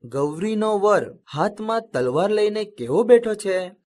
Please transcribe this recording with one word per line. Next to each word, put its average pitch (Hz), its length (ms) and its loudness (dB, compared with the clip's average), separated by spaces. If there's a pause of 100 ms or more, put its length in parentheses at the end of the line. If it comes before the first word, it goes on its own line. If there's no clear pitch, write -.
ગૌરીનો 180 760 -2
વર, 190 360 2 (180)
હાથમાં 214 480 -2
તલવાર 147 500 -2
લઈને 214 320 0
કેવો 151 400 -2
બેઠો 233 300 4
છે? 185 380 -4 (180)